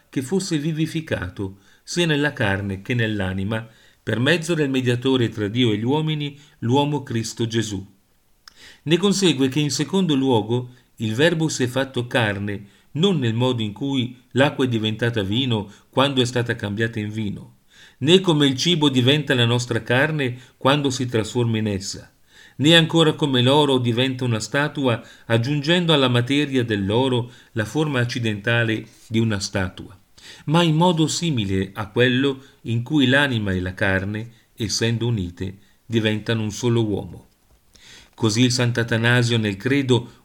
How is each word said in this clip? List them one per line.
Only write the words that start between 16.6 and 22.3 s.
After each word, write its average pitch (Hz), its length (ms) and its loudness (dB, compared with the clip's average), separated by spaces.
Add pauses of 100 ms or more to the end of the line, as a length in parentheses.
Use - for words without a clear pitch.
in 104 120 -6
vino, 104 480 -8 (400)
né 170 220 6
come 156 260 2
il 135 100 2
cibo 151 320 2
diventa 135 460 2
la 120 100 2
nostra 120 380 0
carne 135 560 0 (180)
quando 139 340 2
si 127 160 -4
trasforma 117 520 0
in 110 100 -2
essa, - 440 -6 (440)